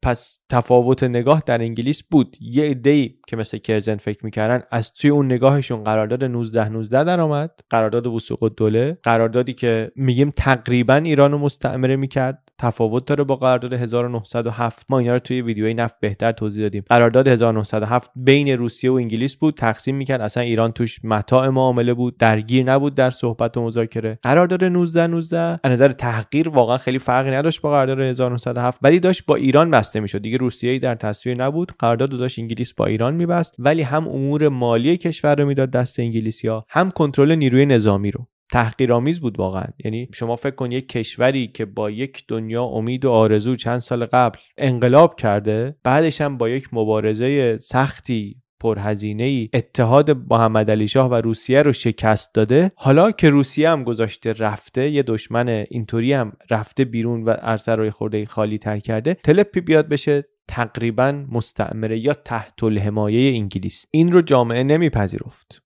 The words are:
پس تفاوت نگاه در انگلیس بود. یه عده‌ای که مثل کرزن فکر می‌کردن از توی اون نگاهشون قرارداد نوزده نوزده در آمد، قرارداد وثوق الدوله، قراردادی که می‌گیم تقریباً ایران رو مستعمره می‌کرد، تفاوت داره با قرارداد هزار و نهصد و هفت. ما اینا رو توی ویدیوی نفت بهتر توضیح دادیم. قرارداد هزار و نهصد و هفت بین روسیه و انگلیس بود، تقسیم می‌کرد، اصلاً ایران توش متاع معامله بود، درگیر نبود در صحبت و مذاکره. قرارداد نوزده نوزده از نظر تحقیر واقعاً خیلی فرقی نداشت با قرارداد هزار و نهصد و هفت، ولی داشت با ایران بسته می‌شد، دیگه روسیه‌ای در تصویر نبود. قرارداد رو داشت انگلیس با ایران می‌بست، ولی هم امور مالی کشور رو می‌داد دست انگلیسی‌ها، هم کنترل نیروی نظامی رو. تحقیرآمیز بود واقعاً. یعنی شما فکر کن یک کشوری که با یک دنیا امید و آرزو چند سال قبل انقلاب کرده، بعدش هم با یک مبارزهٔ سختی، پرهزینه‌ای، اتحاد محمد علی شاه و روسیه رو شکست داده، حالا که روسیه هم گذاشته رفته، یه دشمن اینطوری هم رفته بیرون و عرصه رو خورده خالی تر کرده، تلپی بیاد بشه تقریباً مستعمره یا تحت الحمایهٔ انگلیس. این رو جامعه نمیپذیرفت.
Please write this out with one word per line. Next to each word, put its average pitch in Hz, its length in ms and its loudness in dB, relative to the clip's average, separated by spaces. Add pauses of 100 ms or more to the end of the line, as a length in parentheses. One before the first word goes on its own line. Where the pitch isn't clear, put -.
پس - 380 -6 (100)
تفاوت 123 540 2
نگاه 127 420 2
در 120 160 0
انگلیس 117 420 -6
بود. - 380 2
یه 117 220 -2
عده‌ای 139 520 0 (120)
که - 80 -8
مثل 110 220 -8
کرزن 107 380 -2
فکر 104 300 -8
می‌کردن 110 460 -2
از 117 220 -4
توی - 160 0
اون 143 160 2
نگاهشون 127 580 0
قرارداد 110 400 -2
نوزده 113 460 -2
نوزده 113 340 0
در 175 160 0
آمد، 156 320 -2 (180)
قرارداد 113 380 0
وثوق 113 360 -4
الدوله، 113 600 0
قراردادی 117 500 2
که 113 420 -2
می‌گیم 135 400 2
تقریباً 123 580 2
ایران 143 380 4
رو 147 60 0
مستعمره 131 580 -2
می‌کرد، 135 440 -4 (180)
تفاوت 117 480 -2
داره 147 180 0
با 135 120 0
قرارداد 127 380 0
هزار 120 320 -2
و 123 40 -6
نهصد 117 380 -6
و - 20 -2
هفت. 117 400 -6
ما 135 100 2
اینا 120 140 0
رو 123 60 2
توی 127 220 -4
ویدیوی 110 320 -2
نفت 117 260 -4
بهتر 107 320 -2
توضیح 107 320 -4
دادیم. 101 260 -4
قرارداد 120 380 6
هزار 117 260 4
و 110 40 0
نهصد 107 240 -4
و 107 40 -4
هفت 120 300 -2
بین 139 340 4
روسیه 123 420 -2
و - 20 2
انگلیس 120 420 -2
بود، 151 180 0
تقسیم 123 420 -2
می‌کرد، 135 260 -4
اصلاً 110 220 -4
ایران 113 280 0
توش 113 340 -6
متاع 120 440 2
معامله 123 440 0
بود، 123 240 -4
درگیر 113 460 2
نبود 139 320 0
در 127 160 2
صحبت 117 460 -4
و 120 60 -2
مذاکره. 113 580 -4
قرارداد 175 420 2
نوزده 175 440 0
نوزده 170 560 -4
از 135 80 2
نظر 127 200 4
تحقیر 123 580 -4
واقعاً 127 280 2
خیلی 127 220 -4
فرقی 131 320 0
نداشت 151 300 -2
با 147 100 -2
قرارداد 135 280 0
هزار 127 300 -2
و 123 40 -4
نهصد 123 240 -6
و - 20 -4
هفت، 123 220 -2
ولی 160 180 4
داشت 180 260 0
با 147 100 2
ایران 139 360 2
بسته 110 280 0
می‌شد، 104 220 -6
دیگه 113 160 -6
روسیه‌ای 123 420 -4
در 123 160 -4
تصویر 120 460 -6
نبود. 151 380 -4
قرارداد 117 320 0
رو 131 60 -8
داشت 127 220 -6
انگلیس 117 340 -8
با - 120 -2
ایران 110 280 -2
می‌بست، 170 460 -2
ولی 151 220 2
هم 151 260 -2
امور 143 420 0
مالی 123 480 2
کشور 156 380 -2
رو 143 100 0
می‌داد 135 260 0
دست 123 280 -2
انگلیسی‌ها، 110 720 -4
هم 185 220 0
کنترل 143 440 2
نیروی 139 300 4
نظامی 104 460 2
رو. - 160 -12 (240)
تحقیرآمیز 123 680 0
بود 120 200 -6
واقعاً. 95 260 -4 (200)
یعنی 117 280 -8
شما 117 220 -6
فکر 135 200 -6
کن 123 160 -6
یک 131 160 -6
کشوری 123 600 -2
که - 180 -8
با 104 240 -6
یک 127 380 -10
دنیا 113 360 -6
امید 127 420 -4
و 127 60 4
آرزو 110 440 4
چند 120 240 -4
سال 120 260 -4
قبل 120 340 2 (180)
انقلاب 127 580 4
کرده، 107 680 -2
بعدش 151 380 0
هم 143 160 -4
با 117 120 -2
یک 131 240 -6
مبارزهٔ 110 840 0
سختی، 123 840 -4 (180)
پرهزینه‌ای، 107 920 -4
اتحاد 131 580 4 (180)
محمد 110 420 2
علی 107 160 2
شاه 131 220 2
و 123 60 0
روسیه 113 460 0
رو 147 120 4
شکست - 600 -2
داده، 127 420 2
حالا 160 360 4
که 165 180 4
روسیه 143 400 2
هم 151 140 0
گذاشته 113 500 -4
رفته، 110 560 -4
یه 143 140 0
دشمن 120 440 -2
اینطوری 117 680 -2
هم 113 200 -2 (160)
رفته 117 360 -2
بیرون 117 380 -4
و 113 60 0
عرصه 113 460 -2
رو 110 160 -2
خورده 107 340 -6
خالی 107 320 -4
تر 104 220 -6
کرده، 113 340 -4
تلپی 185 480 2
بیاد 156 260 2
بشه 147 360 -2 (240)
تقریباً 120 840 -2
مستعمره 110 680 -4
یا 135 140 0
تحت - 500 -8
الحمایهٔ 107 720 0
انگلیس. 98 560 -8
این 165 200 2
رو 175 100 8
جامعه 123 420 2
نمیپذیرفت. 135 1040 -2